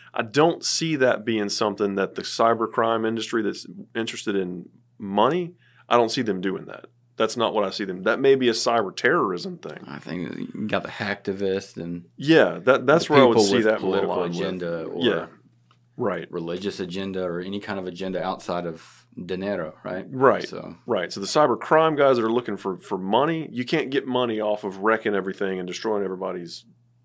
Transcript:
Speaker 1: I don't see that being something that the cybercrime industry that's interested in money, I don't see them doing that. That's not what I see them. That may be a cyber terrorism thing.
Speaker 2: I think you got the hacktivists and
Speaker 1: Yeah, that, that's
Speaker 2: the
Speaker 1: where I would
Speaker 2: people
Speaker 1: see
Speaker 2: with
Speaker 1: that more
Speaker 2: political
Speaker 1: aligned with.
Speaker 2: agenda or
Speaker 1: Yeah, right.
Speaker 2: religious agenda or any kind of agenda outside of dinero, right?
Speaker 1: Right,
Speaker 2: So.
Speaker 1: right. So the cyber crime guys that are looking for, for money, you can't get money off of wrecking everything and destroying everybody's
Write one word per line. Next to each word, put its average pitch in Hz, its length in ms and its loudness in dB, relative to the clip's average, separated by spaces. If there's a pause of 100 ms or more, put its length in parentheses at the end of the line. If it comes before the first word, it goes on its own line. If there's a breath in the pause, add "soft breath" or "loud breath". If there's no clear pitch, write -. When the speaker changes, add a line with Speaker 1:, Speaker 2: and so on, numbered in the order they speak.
(120 loud breath)
Speaker 1:
I - 100 -4
don't 147 420 2
see 160 320 -2
that 123 280 2
being 107 240 0
something 101 460 0
that 98 220 -2
the 101 60 -6
cybercrime 113 840 2
industry 113 360 -2
that's 101 220 -4 (300)
interested 110 420 -4
in 90 320 -4 (300)
money, 127 560 0 (340 soft breath)
I 117 80 4
don't 117 140 4
see 135 120 -2
them 101 180 -2
doing 92 240 -4
that. - 220 -16 (300)
That's 113 200 0
not 113 180 0
what 104 80 2
I 95 80 0
see 104 140 -6
them. 92 200 -6
That 107 140 2
may 139 160 6
be 127 140 2
a 113 40 4
cyber 113 440 0
terrorism 98 640 0
thing. 78 280 -12
Speaker 2:
I 71 140 -12
think 85 360 -8 (180)
you 107 120 -6
got 101 160 -2
the - 60 -8
hacktivists 98 880 -4
and 87 300 -10 (100)
Speaker 1:
Yeah, 131 480 4
that, 123 220 4
that's 160 200 4
Speaker 2:
the 156 60 -2
Speaker 1:
where 143 100 10
I 127 40 10
would 117 80 6
Speaker 2:
people 110 100 8
Speaker 1:
see 101 120 4
Speaker 2:
with 113 100 4
Speaker 1:
that 110 160 2
more 98 80 0 (100)
Speaker 2:
political 90 160 0
Speaker 1:
aligned 87 180 -2
with. 87 60 -4
Speaker 2:
agenda 90 440 -4
or 85 200 -4
Speaker 1:
Yeah, 92 220 2 (720)
right. 90 360 -2
Speaker 2:
religious 92 480 -6
agenda 95 420 -6
or 87 180 -4
any 98 200 -8
kind 101 180 -8
of 92 80 -8
agenda 92 340 -6
outside 87 460 -4
of - 400 -14 (200)
dinero, 92 480 -6 (100)
right? 92 260 -8
Speaker 1:
Right, 123 380 4
Speaker 2:
So. 87 260 -12 (120)
Speaker 1:
right. 92 260 -2
So 101 80 -8
the 98 60 -6
cyber 143 340 4
crime 160 340 4
guys 139 220 6
that 117 80 2
are 113 80 0
looking 117 240 -2
for, 95 220 -6
for - 200 -6
money, 135 540 0
you 120 120 -4
can't 135 260 0
get 135 180 -2
money 123 320 0
off 107 240 -2
of 95 140 -6
wrecking 110 360 2
everything 95 460 -2
and 90 80 -8
destroying 104 360 -4
everybody's 92 600 -8 (400)